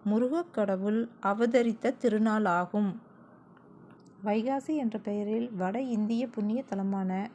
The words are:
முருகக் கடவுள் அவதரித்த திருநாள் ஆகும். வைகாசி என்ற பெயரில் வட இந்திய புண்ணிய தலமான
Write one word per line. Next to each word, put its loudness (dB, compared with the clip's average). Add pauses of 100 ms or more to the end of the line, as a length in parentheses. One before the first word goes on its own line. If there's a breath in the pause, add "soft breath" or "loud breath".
முருகக் 0
கடவுள் 0 (240)
அவதரித்த 2
திருநாள் 2
ஆகும். 2 (1300)
வைகாசி 0
என்ற 0
பெயரில் -2
வட -2 (120)
இந்திய 0
புண்ணிய -2
தலமான -2 (240)